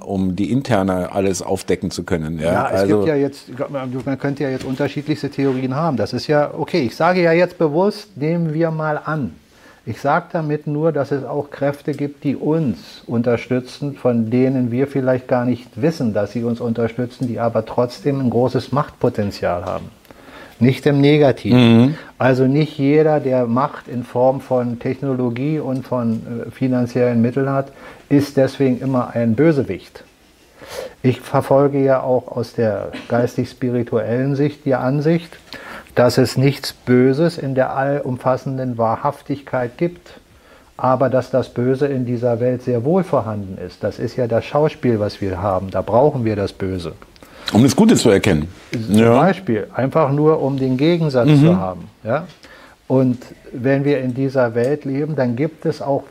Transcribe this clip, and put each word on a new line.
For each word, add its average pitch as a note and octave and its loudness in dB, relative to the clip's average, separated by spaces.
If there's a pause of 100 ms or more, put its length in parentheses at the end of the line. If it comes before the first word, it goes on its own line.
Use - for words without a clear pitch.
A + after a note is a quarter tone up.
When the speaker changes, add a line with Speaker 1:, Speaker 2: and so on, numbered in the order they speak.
Speaker 1:
um F#2+ -2
die G2 -2
interne G2 0
alles G2 0
aufdecken F#2 -4
zu F#2 -8
können. D#2+ -4
Ja, E2 0
Speaker 2:
Ja, B2+ 0
es F#2+ 0
Speaker 1:
also G2+ 2
Speaker 2:
gibt G2+ 0
ja D3+ 2
jetzt, C#3 -4 (260)
man C3 -6
könnte C#3+ -4
ja C3+ -2
jetzt C3 -6
unterschiedlichste C#3 -4
Theorien C3 -2
haben. D3+ -2
Das G#2+ -4
ist - -6
ja, D3 2
okay, D#3+ -2
ich A#2 -2
sage F3+ 2
ja E3 4
jetzt F3 2
bewusst, F3 0
nehmen D#3+ -2
wir D#3+ 0
mal D#3 -4
an. C#3+ -4 (500)
Ich A2+ -10
sag D#3+ 0
damit D3+ -4
nur, D3+ 0
dass C#3+ -2
es C3 -2
auch C#3+ -6
Kräfte C#3+ -4
gibt, C#3+ -8
die C#3 -2
uns - -4
unterstützen, B2 -2
von A#2 0
denen B2+ 2
wir C3 0
vielleicht B2+ -2
gar B2 0
nicht A#2 -4
wissen, C#3 0
dass G#2 -2
sie A#2 -4
uns A#2 -4
unterstützen, A#2+ -4
die A2 -6
aber A2+ -2
trotzdem C3+ -2
ein B2 0
großes A#2+ 0
Machtpotenzial G2+ -2
haben. F#2 -8 (760)
Nicht B2+ 2
im C#3+ 4
Negativen. B2 6
Speaker 1:
Mhm. D#3 0 (220)
Speaker 2:
Also B2+ 2
nicht C#3+ 0
jeder, D3+ 4
der B2+ 0
Macht B2+ -2
in A#2+ -8
Form C3 0
von A#2+ -2
Technologie C3 -4
und C3 -6
von, A#2 -4
äh, - -12
finanziellen B2 0
Mitteln C3+ 2
hat, C3+ -2 (360)
ist C#3+ 2
deswegen C3 2
immer B2+ -2
ein A#2 2
Bösewicht. C3+ 0 (960)
Ich B2+ 0
verfolge C#3 2
ja C3+ 2
auch B2+ -2
aus A#2 -6
der G#2 -2 (160)
geistig-spirituellen A#2+ -2
Sicht D3 -2
die C3 0
Ansicht, D3 0 (580)
dass B2 4
es C3 2
nichts C3+ 0
Böses C3+ 2
in C#3 -6
der C3 0
allumfassenden C3 -2
Wahrhaftigkeit B2 -4
gibt, - -6 (640)
aber B2+ 2
dass B2+ 0
das B2 -2
Böse C3 0
in B2+ -2
dieser A#2+ 0
Welt B2 -2
sehr A#2+ -2
wohl F3 2
vorhanden G2+ -6
ist. F2+ -10
Das G2 -6
ist B2 -8
ja B2 -2
das A2+ -2
Schauspiel, C#3 0
was G#2 -4
wir F#2 -4
haben. F#2+ -2
Da F#2 -2
brauchen B2+ 2
wir A2 0
das G2 -2
Böse. F#2 -6 (600)
Speaker 1:
Um G#2+ 6
das C3+ 4
Gute A3 8
zu B2 4
erkennen. F2+ 4 (240)
Speaker 2:
Zum A2 -2
Speaker 1:
Ja. A#2 6
Speaker 2:
Beispiel, E3 0
einfach C3+ 0
nur, D3+ 2
um C#3 -2
den C3 0
Gegensatz D3+ 2
Speaker 1:
Mhm. D3 8
Speaker 2:
zu F3 6
haben. F2+ -8 (160)
Ja? D3 -2 (640)
Und C3 2 (340)
wenn C3+ 0
wir C#3 2
in B2+ -4
dieser B2+ 0
Welt C#3 -2
leben, C#3+ -4
dann B2 0
gibt D#3 -4
es D3+ -4
auch C#3 -2